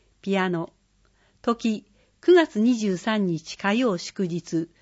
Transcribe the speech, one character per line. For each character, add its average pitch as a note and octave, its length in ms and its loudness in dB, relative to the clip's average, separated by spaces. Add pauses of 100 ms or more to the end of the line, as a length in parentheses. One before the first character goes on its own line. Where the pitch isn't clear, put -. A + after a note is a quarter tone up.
(220)
ピ G3 160 -2
ア F#3 100 -2
ノ。 E3+ 240 -6 (720)
時、 A#3 480 -4 (300)
九 F4 140 4
月 D#4 260 4
二 A#3+ 160 2
十 G#3 200 -2
三 G#3+ 300 -2
日 E3 300 -6
火 G3+ 180 -2
曜 A3+ 240 0
祝 - 300 -6
日、 E3 420 -4 (120)